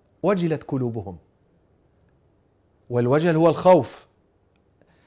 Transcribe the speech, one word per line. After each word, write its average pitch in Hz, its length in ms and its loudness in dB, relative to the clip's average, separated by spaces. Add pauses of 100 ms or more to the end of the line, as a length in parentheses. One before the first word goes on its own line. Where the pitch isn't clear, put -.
(240)
وجلت 170 400 -2
قلوبهم". 113 540 -8 (1700)
والوجل 139 460 0
هو 165 140 4
الخوف، 151 560 2 (1000)